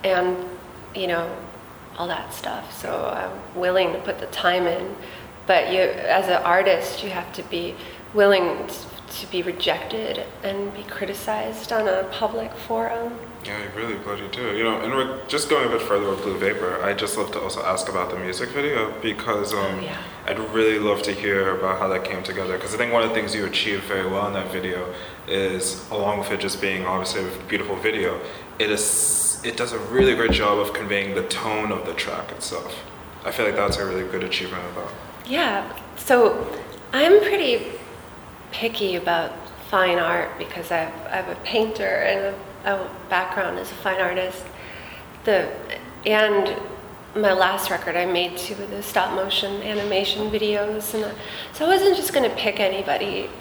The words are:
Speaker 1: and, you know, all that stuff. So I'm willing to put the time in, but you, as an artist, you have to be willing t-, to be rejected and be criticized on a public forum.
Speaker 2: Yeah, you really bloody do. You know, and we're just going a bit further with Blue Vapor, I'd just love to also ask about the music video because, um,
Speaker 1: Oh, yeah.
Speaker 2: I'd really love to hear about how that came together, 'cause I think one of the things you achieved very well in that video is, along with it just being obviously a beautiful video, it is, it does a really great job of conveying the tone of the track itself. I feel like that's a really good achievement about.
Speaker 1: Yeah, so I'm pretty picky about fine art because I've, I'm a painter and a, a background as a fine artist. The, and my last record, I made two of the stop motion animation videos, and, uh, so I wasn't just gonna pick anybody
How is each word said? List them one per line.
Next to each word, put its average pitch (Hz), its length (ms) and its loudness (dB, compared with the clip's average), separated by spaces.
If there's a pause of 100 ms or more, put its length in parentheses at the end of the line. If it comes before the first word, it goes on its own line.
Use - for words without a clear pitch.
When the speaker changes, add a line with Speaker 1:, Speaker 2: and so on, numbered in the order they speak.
Speaker 1:
and, 180 320 4 (580)
you 190 120 -2
know, 170 200 0 (720)
all 175 80 -4
that - 260 -6
stuff. - 380 -8 (100)
So - 80 -6 (240)
I'm 190 460 -6
willing 180 320 4
to - 80 -4
put - 220 -4
the - 60 -6
time 180 380 2
in, 185 300 0 (500)
but 180 280 6
you, 190 80 4
as 185 480 2
an 180 140 4
artist, 180 600 4
you 202 60 -6
have 180 240 -6
to 180 100 -8
be 175 320 -6 (380)
willing 196 540 6
t-, - 60 -8 (460)
to 196 80 -10
be 180 140 -2
rejected 185 800 -2 (180)
and 202 320 -4
be 208 100 -10
criticized 220 880 -4
on 220 160 2
a 190 220 2
public 220 420 -2
forum. 233 580 -2 (340)
Speaker 2:
Yeah, 101 180 -6
you 98 140 -6
really 113 180 -2
bloody 101 320 -6
do. 107 300 -2
You 113 80 2
know, 110 160 2
and 120 120 -2
we're 131 340 0
just 147 220 -2
going 139 180 6
a - 20 2
bit 110 120 2
further 101 280 2
with 95 120 0
Blue 98 160 -2
Vapor, 95 460 0
I'd 98 160 0
just 104 180 0
love 101 140 -2
to - 100 -4
also - 220 -4
ask 95 240 0
about 92 220 0
the 90 80 -4
music 92 320 -4
video 131 420 0 (100)
because, 104 520 0
um, 101 60 0
Speaker 1:
Oh, 95 220 0
yeah. 95 160 -6 (300)
Speaker 2:
I'd 98 100 0 (160)
really 110 260 6
love 104 240 2
to 104 100 0
hear 98 420 2
about 92 240 0
how 95 80 2
that 92 160 0
came 98 200 -4
together, 92 340 -2
'cause 101 180 -4
I - 20 -2
think 117 140 0
one 117 120 6
of 113 60 2
the 113 60 0
things 104 180 0
you 104 120 0
achieved 98 380 0
very 95 220 0
well 98 220 0
in 101 60 -2
that 92 180 -2
video 92 360 -4 (420)
is, 92 600 0
along 104 280 0
with 98 120 -4
it 98 100 -2
just 98 200 -2
being 92 240 0
obviously 92 360 0
a 90 60 -2 (200)
beautiful 98 300 -2
video, 98 420 0 (400)
it 107 100 2
is, - 760 2
it 113 100 -2
does 120 160 -2
a 113 60 -4
really 120 380 4
great 113 160 4
job 104 280 4
of 101 140 0
conveying 98 420 0
the 92 80 2
tone 107 480 -2
of 85 140 -2
the 85 80 -4
track - 380 -4
itself. - 440 -6 (480)
I 101 80 -2
feel 113 140 2
like 101 100 2
that's 101 220 2
a 101 80 -2
really 92 180 -2
good 92 220 -2
achievement 90 380 -4 (100)
about. 90 180 -6 (340)
Speaker 1:
Yeah, 247 380 0 (320)
so 240 500 6 (460)
I'm 339 300 10
pretty 330 460 2 (840)
picky 208 460 -2
about 165 340 0 (380)
fine 180 300 6
art 170 380 0
because 170 340 -6
I've, 165 200 0 (200)
I'm 180 180 -2
a 175 140 -6
painter 214 420 0
and 196 340 2 (460)
a, 202 80 2
a 190 160 -2 (200)
background 180 500 0
as - 120 -6
a - 40 -10
fine 190 240 -2
artist. 185 440 0 (840)
The, 185 240 4 (560)
and 208 500 4 (600)
my 185 180 6
last 190 360 4
record, 170 280 -2
I 180 80 2
made 180 320 0
two 185 160 -6
of 196 180 -8
the 202 100 -6
stop 185 320 2
motion 196 500 0
animation 208 680 0
videos, 208 640 0
and, 214 120 0
uh, 208 40 -4 (440)
so 302 120 -2
I - 40 4
wasn't 392 280 8
just - 160 -2
gonna 254 180 4
pick - 280 0
anybody 190 720 0 (120)